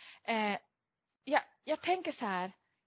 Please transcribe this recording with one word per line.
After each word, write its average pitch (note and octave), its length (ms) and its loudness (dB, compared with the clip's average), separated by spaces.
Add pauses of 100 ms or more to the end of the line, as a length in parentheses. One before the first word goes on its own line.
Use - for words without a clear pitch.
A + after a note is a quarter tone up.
(240)
Eh, G#3+ 340 0 (680)
ja, C#4 160 4 (240)
jag D4+ 180 -2
tänker F4 300 0
så B3+ 140 -4
här. F#3+ 260 -2 (360)